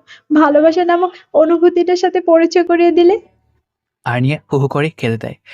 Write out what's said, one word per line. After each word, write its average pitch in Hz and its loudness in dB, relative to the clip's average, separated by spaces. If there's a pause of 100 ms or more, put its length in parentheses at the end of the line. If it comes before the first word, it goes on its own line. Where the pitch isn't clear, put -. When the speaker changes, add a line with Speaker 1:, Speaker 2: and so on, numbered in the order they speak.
(340)
Speaker 1:
ভালোবাসা 311 2
নামক 349 -2 (220)
অনুভূতিটার 339 0
সাথে 359 -2
পরিচয় 330 2
করিয়ে 339 0
দিলে? 349 2 (840)
Speaker 2:
আর্নিয়া 127 -2 (140)
হু 147 0
হু 135 0
করে 147 -4
কেঁদে 113 -6
দেয়। - -12 (200)